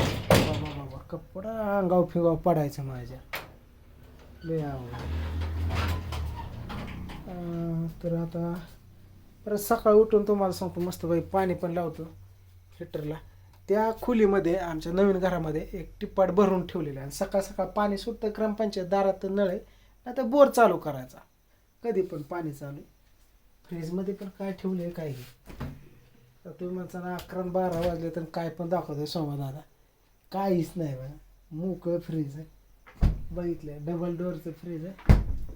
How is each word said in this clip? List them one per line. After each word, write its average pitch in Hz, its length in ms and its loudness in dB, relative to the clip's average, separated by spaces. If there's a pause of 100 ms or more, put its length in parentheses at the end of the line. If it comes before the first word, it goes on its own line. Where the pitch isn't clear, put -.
(300)
बाबा, - 540 4
बाबा, - 140 -12
कपडा 202 800 -4
अंगाव 180 280 6
फिगाव 170 300 4
पडायचं 151 480 2
माझ्या. 127 360 -8 (1200)
लय 160 180 -2
अवघड. 131 320 -6 (2250)
अं, 170 580 -4 (160)
तर 170 120 0
आता 170 380 -2 (920)
परत 208 120 0
सकाळी 220 380 6
उठून 214 320 8
तुम्हाला 196 260 4
सांगतो, 175 260 -4
मस्तपैकी 170 500 0
पाणी 190 240 2
पण 170 180 -2
लावतो 165 320 -4 (760)
हीटरला. 151 360 -6 (540)
त्या 214 220 4 (100)
खोलीमध्ये, 196 540 4
आमच्या 170 360 -4
नवीन 190 280 6
घरामध्ये 170 540 0
एक 175 280 -10
टिपाट 196 280 2
भरून 185 380 4
ठेवलेलं 147 320 -4
आहे. - 20 -10
आणि 139 100 -10
सकाळ 196 300 0
सकाळ 190 260 -2
पाणी 202 300 0
सुटतं, 220 400 -4
ग्रामपंचायत 208 500 0
दारात 196 360 2
नळ 196 260 2
आहे, 196 100 -2 (460)
नाही 247 120 -8
तर 262 60 2
बोर 269 260 8
चालू 202 280 6
करायचा. 135 400 -8 (640)
कधी 208 180 0
पण 165 200 -4
पाणी 160 320 -6
चालू 143 240 -12
आहे. 196 60 -16 (800)
फ्रीजमध्ये 180 500 -6
पण 196 160 -10 (100)
काय 196 120 -6
ठेवलं 185 300 -4
आहे, 170 100 -4
काय 160 180 -6
हे. 123 140 -10 (1200)
तर 170 60 -16
तुम्ही 180 240 -8
म्हणता 180 240 -8
ना, 180 160 -6
अकरा 180 240 -8
आणि 180 100 -2
बारा 180 300 0
वाजले 170 300 -2
तर 165 140 -6
काय 165 260 -4
पण 170 200 -6
दाखवतोय 151 360 -2
सोमा 147 320 -2
दादा. 139 220 -6 (720)
काहीच 185 440 2
नाही 151 200 -4
बघा, 139 220 -10 (340)
मोकळं 175 480 -4
फ्रीज 156 400 -4
आहे. 160 60 -12 (840)
बघितलं, 165 540 -6
डबल 170 320 -2
डोअरचं 170 340 -6
फ्रीज 165 340 -10
आहे. - 280 6 (420)